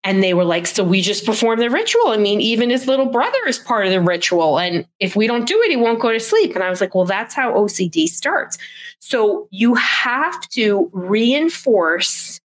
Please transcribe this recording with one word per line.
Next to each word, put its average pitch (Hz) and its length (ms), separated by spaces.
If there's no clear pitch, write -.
And 190 140
they 185 140
were 180 100
like, 170 220
"So - 160
we 185 180
just 202 240
perform 226 320
the 240 140
ritual. 453 380
I 220 80
mean, 208 220
even 233 300
his 254 180
little 269 200
brother 294 400
is 240 100
part 214 300
of 185 40
the 185 80
ritual. 170 600
And 175 260
if 190 160
we 208 100
don't 240 220
do 427 160
it, 392 80
he 285 40
won't 233 240
go 233 120
to 226 80
sleep." 415 340
And 190 100
I 185 60
was 185 100
like, 185 140
"Well, 185 120
that's 196 280
how 262 220
O 208 100
C 190 240
D 311 160
starts." - 540
So 214 500
you 226 240
have 269 760
to 202 440
reinforce 214 1500